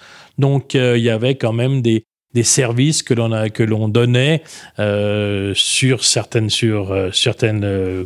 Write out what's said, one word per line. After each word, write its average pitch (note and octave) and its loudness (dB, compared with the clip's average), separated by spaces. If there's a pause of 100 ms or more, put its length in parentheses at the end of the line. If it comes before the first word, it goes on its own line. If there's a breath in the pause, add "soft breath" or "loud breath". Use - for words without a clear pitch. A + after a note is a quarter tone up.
(380 loud breath)
Donc, C#3 0
euh, B2 2
il A#2 2
y A#2 2
avait A#2+ 0
quand A2+ -2
même C3 0
des, A2+ 2 (300)
des A#2+ 2
services C3 0
que - -2
l'on A2+ 0
a, A2 -2
que A#2 -2
l'on A2 0
donnait, B2 2 (360 loud breath)
euh, G#2 -2
sur - 0
certaines, A2 0
sur, G#2 0
euh, F#2+ -2
certaines, G#2+ 0
euh, F#2 -2